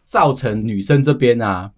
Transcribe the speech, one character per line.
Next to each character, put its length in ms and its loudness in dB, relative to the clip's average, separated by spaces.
造 280 2
成 280 -4
女 220 -4
生 180 2
这 140 2
边 260 2
啊， 380 -4